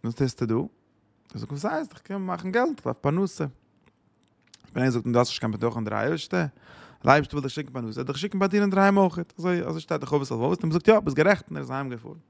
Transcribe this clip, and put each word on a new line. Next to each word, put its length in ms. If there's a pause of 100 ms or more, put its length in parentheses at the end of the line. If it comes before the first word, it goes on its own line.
„Was 140
tust 260
du?“ 300 (640)
Er 60
sagt, 120
„Was 120
heißt, 300
ich 80
kann 220
machen 260
Geld 360
auf 160
Parnusse.“ 480 (1200)
Wenn 120
er 80
sagt, 120
„Du 140
hast 200
kein 120
Betrug 260
an 80
der 100
Reihe, 180
weißt 200
du? 200 (500)
Bleibst 280
du, 60
will 80
ich 80
schicken 220
Parnusse?“ 280
„Doch 140
schicken 220
bei 100
dir 160
in 60
der 140
Reihe 140
auch.“ 200
Also, 300
also 300
steht 220
der 80
Chovis 220
Lavovus, 260
der 160
sagt, 140
„Ja, 140
bist 160
gerecht“, 340
und 60
er 60
ist 80
heimgefahren. 600